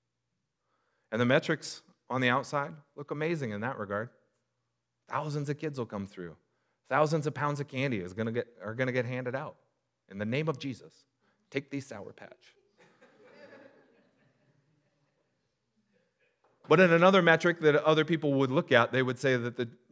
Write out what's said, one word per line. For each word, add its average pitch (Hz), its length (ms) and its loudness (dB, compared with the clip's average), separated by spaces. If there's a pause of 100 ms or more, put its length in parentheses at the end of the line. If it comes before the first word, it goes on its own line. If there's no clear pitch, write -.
(1120)
And 113 100 0
the 123 40 2
metrics 156 580 0 (260)
on 127 120 -2
the 123 80 2
outside 143 440 -2 (220)
look 147 160 -12
amazing 151 400 -4
in 104 100 -6
that 127 160 -6
regard. 104 320 -6 (1000)
Thousands 143 420 -6
of 143 80 -4
kids 147 200 -8
will 120 80 -4
come 98 220 -8
through. 87 300 -14 (500)
Thousands 151 400 0
of 147 60 -6
pounds 147 260 -4
of 139 80 -8
candy 131 320 -4
is 90 140 -8
gonna 110 180 -4
get, 117 160 -4 (160)
are 107 100 -8
gonna 127 200 -2
get 123 100 0
handed 127 320 -8
out 143 220 -10 (520)
in 98 100 -12
the 104 60 -4
name 135 220 -2
of 151 100 -2
Jesus. - 480 -12 (440)
Take 139 200 -6
these 139 160 -8
Sour 101 280 -14
Patch. - 420 -20 (4000)
But 156 100 8
in 180 140 6
another 185 280 8
metric 165 400 4
that 151 220 6
other 156 220 4
people 151 300 0
would 135 160 2
look 151 200 0
at, 117 220 4
they 131 100 2
would 123 160 -4
say 131 160 2
that 120 220 -4
the, 123 100 -4 (240)